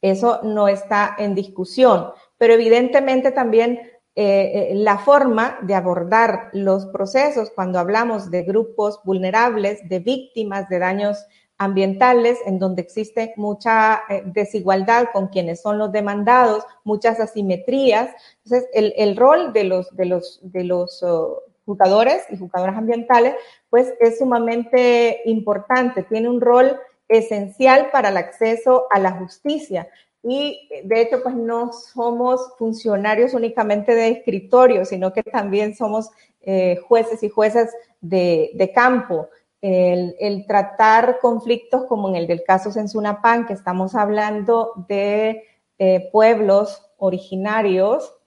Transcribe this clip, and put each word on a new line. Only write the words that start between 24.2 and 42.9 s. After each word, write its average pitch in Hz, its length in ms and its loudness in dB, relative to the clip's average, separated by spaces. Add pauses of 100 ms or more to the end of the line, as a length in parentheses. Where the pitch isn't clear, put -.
importante, 226 800 -2
tiene 220 260 -4
un 240 140 -2
rol 254 360 4 (300)
esencial 226 840 2
para 226 200 2
el 190 80 0
acceso 226 720 0
a 202 80 4
la 190 140 0
justicia. 185 760 -8 (340)
Y, 277 460 -6 (160)
de 220 160 0
hecho, 240 220 0
pues, 254 120 -6
no 233 380 -4
somos 247 840 -4
funcionarios 220 760 -2
únicamente 226 600 0
de 226 140 2
escritorio, 226 760 2
sino 190 260 -4
que 214 120 -4
también 208 520 -4
somos, 220 360 -6 (320)
eh, 185 440 0
jueces 226 360 0
y 208 80 -4
juezas 220 400 2 (320)
de, 175 500 0
de 190 200 -2
campo. 240 580 0 (320)
El, 180 580 0
el 202 260 -4
tratar 220 720 2
conflictos 233 680 -2
como 208 240 -4
en 185 60 -2
el 170 100 -4
del 170 180 -4
caso 190 260 0
Sensunapan, 214 760 -2